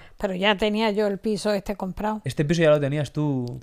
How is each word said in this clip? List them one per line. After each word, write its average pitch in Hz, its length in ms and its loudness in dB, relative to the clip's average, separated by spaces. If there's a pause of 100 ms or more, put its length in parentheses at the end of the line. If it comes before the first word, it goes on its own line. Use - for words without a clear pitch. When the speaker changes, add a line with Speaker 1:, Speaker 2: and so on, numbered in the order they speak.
(180)
Speaker 1:
Pero 190 160 -2
ya 196 220 2
tenía 214 360 0
yo 208 160 0
el 196 100 -2
piso 214 340 -2
este 202 220 -4
comprado. 208 500 -4
Speaker 2:
Este 147 200 -2
piso 170 180 2
ya 151 80 6
lo 151 80 6
tenías 143 340 -2
tú 131 500 -2